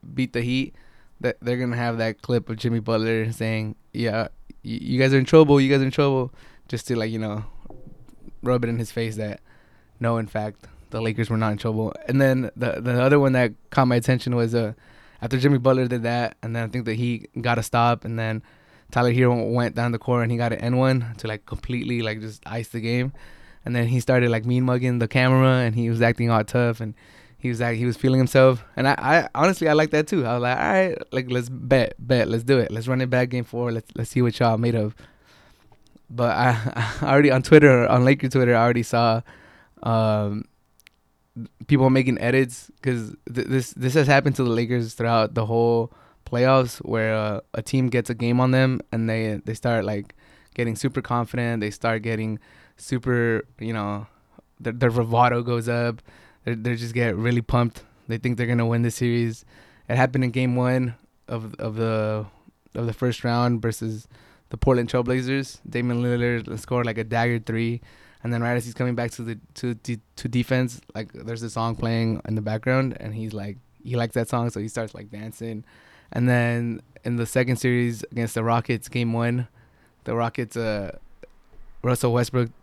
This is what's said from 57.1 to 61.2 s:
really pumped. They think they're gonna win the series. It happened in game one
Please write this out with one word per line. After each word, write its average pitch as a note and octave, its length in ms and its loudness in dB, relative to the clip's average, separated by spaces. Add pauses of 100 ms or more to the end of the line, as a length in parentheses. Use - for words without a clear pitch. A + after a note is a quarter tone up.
really A#2+ 240 0
pumped. A#2+ 440 -2 (240)
They A#2 100 -4
think B2 180 -2
they're A#2+ 100 -2
gonna A#2 200 0
win A#2 160 0
the A#2+ 80 0
series. A#2 560 -2 (420)
It A#2 80 -2
happened C3 280 2
in B2 60 -2
game B2+ 260 -2
one B2+ 380 0 (340)